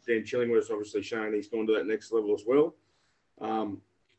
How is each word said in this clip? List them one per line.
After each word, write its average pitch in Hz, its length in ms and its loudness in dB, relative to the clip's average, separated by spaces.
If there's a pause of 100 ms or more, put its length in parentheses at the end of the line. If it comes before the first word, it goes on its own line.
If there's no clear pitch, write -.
Dan 113 200 0
Chillingworth's 117 480 2
obviously 104 280 -4
shown 107 320 -4
he's 104 140 -2
gone 110 220 -2
to 110 60 6
that 98 120 0
next 107 240 -4
level 107 240 2
as 101 100 -4
well. 147 300 4 (640)
Um, 107 400 -4 (380)